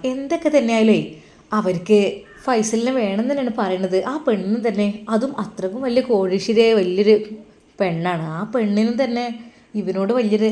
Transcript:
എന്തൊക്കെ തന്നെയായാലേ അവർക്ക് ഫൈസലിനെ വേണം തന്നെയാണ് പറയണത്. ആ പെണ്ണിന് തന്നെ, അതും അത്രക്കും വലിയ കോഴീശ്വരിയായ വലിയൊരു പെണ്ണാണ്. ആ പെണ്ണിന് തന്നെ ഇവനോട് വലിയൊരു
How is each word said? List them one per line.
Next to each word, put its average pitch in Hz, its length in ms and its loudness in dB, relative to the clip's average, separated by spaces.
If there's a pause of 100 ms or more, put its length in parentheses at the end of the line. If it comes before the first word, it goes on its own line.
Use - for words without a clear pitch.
എന്തൊക്കെ 277 520 -2
തന്നെയായാലേ 226 420 4 (540)
അവർക്ക് 185 460 2 (460)
ഫൈസലിനെ 233 480 0
വേണം 214 360 0
തന്നെയാണ് 269 300 -2
പറയണത്. 185 460 0
ആ 262 100 -4 (120)
പെണ്ണിന് 208 420 0
തന്നെ, 202 200 0 (260)
അതും 240 180 -2 (100)
അത്രക്കും 190 400 -8
വലിയ 247 280 0
കോഴീശ്വരിയായ 208 680 2
വലിയൊരു 190 360 4 (640)
പെണ്ണാണ്. 170 480 -2 (120)
ആ 185 40 -6 (120)
പെണ്ണിന് 220 480 0
തന്നെ 240 240 -2 (480)
ഇവനോട് 196 380 -2
വലിയൊരു 220 400 2